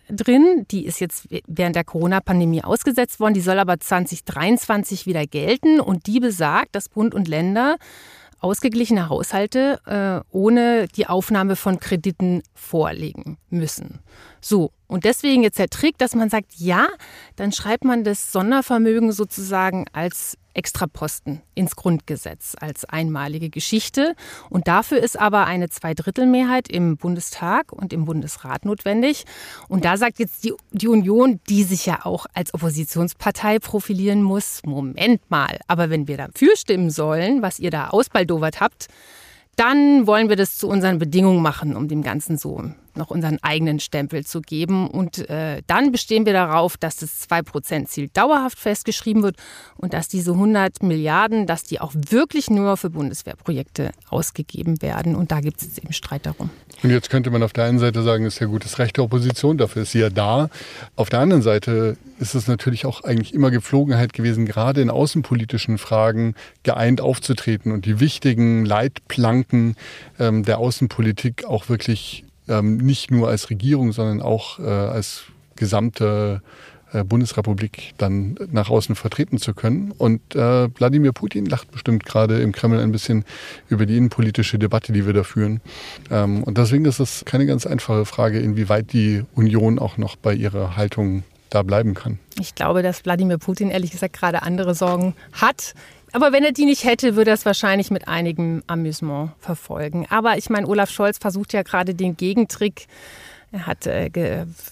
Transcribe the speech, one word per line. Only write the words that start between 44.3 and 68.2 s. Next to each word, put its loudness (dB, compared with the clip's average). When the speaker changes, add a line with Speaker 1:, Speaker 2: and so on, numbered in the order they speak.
Speaker 1:
geben. -2
Und, -6
äh, -6
dann 2
bestehen 0
wir 4
darauf, 2
dass -6
das -10
zwei -2
Prozent -6
Ziel -8
dauerhaft 2
festgeschrieben 0
wird 0
und -6
dass -4
diese -2
hundert 2
Milliarden, 2
dass -4
die -8
auch -8
wirklich 0
nur 2
für -6
Bundeswehrprojekte -6
ausgegeben -4
werden. -2
Und -2
da 0
gibt's -6
jetzt -14
eben -12
Streit -8
darum. -6
Speaker 2:
Und 6
jetzt 2
könnte 2
man 2
auf 0
der 0
einen 4
Seite 2
sagen, 2
ist -6
ja 0
gutes -4
Recht 0
der 2
Opposition, 2
dafür 0
ist -4
sie 2
ja 4
da. 2
Auf 0
der 0
anderen 6
Seite 2
ist -4
es -2
natürlich 0
auch -6
eigentlich 0
immer 4
Gepflogenheit 2
gewesen, 0
gerade 0
in 4
außenpolitischen 0
Fragen 0
geeint 2
aufzutreten -2
und -4
die 0
wichtigen 2